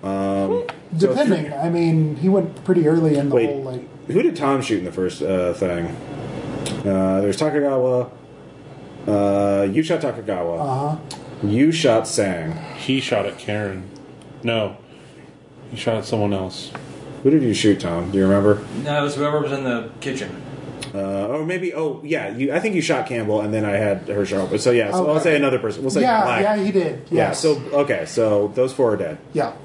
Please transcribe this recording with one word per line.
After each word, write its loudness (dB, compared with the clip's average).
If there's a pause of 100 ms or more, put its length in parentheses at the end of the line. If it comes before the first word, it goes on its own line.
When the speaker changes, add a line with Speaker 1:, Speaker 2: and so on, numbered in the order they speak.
Speaker 1:
Um, 0 (300)
so 4
Speaker 2:
Depending. 2
Speaker 1:
three -8
Speaker 2:
I -2
mean, 2
he 0
went 0
pretty 4
early 4
in 0
the 2
Speaker 1:
Wait. 6
Speaker 2:
whole, -4
like -10
Speaker 1:
Who 2
did 2
Tom 0
shoot 0
in -6
the -6
first, -4
uh, 0
thing? -2 (1000)
Uh, 2
there's 0
Takagawa. 2 (1000)
Uh, 2
you 2
shot 0
Takagawa. -4
Speaker 2:
Uh-huh. -2 (500)
Speaker 1:
You 4
shot 4
Sang. -2 (200)
Speaker 3:
He -2
shot 0
at -6
Karen. -6 (540)
No. -2 (960)
He -12
shot 0
at -2
someone 0
else. -6 (520)
Speaker 1:
Who 6
did 6
you 2
shoot, 4
Tom? -4
Do 2
you 6
remember? 6 (240)
Speaker 4:
No, 0
it 2
was -2
whoever 0
was -2
in -4
the -4 (100)
kitchen. -8 (500)
Speaker 1:
Uh, -2
or -2
maybe, -4
oh, -4
yeah, -4
you, 0
I 2
think -2
you 2
shot 0
Campbell, 0
and -2
then 0
I 0
had 0
her 0
show 0
up. -2
So, 2
yeah, 4
so 2
Speaker 2:
Okay. 2
Speaker 1:
I'll 4
say 4
another 2
person. -4
We'll -2
say 2
Speaker 2:
Yeah, 4
Speaker 1:
Black. 2
Speaker 2:
yeah, 4
he 0
did. 0
Speaker 1:
Yeah, 2
Speaker 2:
Yes. -4
Speaker 1:
so, 2 (140)
okay, 2
so 2
those 0
four 2
are 0
dead. -4 (160)
Speaker 2:
Yeah. -2 (120)